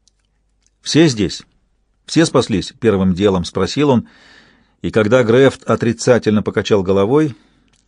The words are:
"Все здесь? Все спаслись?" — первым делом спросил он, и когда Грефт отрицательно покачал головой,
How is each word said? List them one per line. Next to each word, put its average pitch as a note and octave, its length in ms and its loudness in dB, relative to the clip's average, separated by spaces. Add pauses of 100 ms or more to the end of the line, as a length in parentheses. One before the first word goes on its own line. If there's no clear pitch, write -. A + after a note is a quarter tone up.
(800)
"Все D#3+ 280 2
здесь? G#2 340 -4 (640)
Все D#3+ 180 0
спаслись?" — A2 560 -2
первым F#2+ 340 0
делом F#2 300 0
спросил B2+ 460 -2
он, - 180 0 (720)
и F2 80 -6
когда A2+ 320 2
Грефт B2 420 2
отрицательно A2 800 0
покачал G2+ 400 -2
головой, A2 520 0 (540)